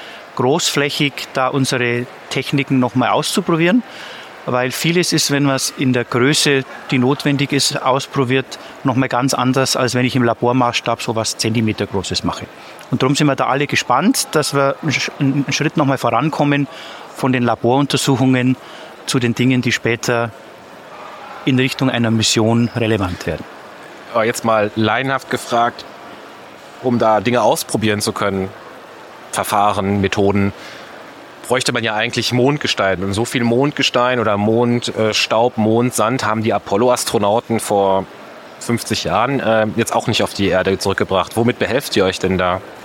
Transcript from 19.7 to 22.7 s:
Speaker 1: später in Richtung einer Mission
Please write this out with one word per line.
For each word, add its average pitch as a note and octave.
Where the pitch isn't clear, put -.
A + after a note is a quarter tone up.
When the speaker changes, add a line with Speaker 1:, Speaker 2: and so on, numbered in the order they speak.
Speaker 1:
später A#2
in C3
Richtung C3
einer A#2
Mission A2+